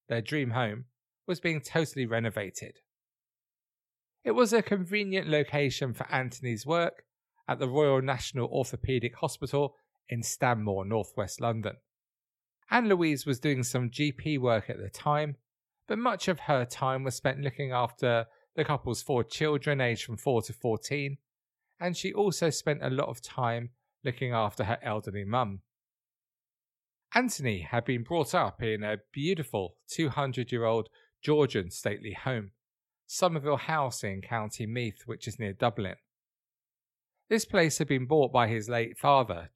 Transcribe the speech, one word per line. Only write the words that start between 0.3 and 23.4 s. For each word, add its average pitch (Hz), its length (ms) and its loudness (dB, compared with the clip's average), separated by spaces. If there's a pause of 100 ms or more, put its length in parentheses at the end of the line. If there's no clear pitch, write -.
home, 117 340 -2 (420)
was 175 140 -4
being 160 200 -2
totally 143 460 -2
renovated. 110 720 -4 (1500)
It 247 80 2
was 226 220 4
a 226 100 6
convenient 190 640 -2
location 143 640 0
for - 160 -8
Anthony's 123 560 -4
work 170 380 0 (460)
at 123 100 -2
the 131 100 0
Royal 139 320 6
National 131 480 -2
Orthopaedic 123 680 -2
Hospital 143 580 -2 (340)
in 117 140 -4
Stanmore, 107 600 0
northwest 104 560 -4
London. 113 380 -4 (920)
Anne 226 200 4
Louise 165 340 2
was 135 160 0
doing 139 220 2
some 123 280 0
G 147 220 -2
P 151 240 -4
work 120 320 2
at - 80 -8
the 98 140 -10
time, 147 460 -2 (500)
but 214 120 -2
much 233 300 0
of 175 120 0
her 127 260 2
time 131 360 -2
was 131 120 -4
spent 135 260 -2
looking 135 320 -4
after 120 540 2 (300)
the 156 100 2
couple's 123 340 -2
four 120 240 2
children 147 560 0
aged 120 240 0
from 110 140 -8
four 120 240 2
to - 100 -8
fourteen, 139 640 -2 (640)
and 175 160 -2
she 190 160 -4
also 185 380 2
spent 147 320 -2
a 131 80 -2
lot 131 180 0
of 123 140 -10
time 120 480 -2 (340)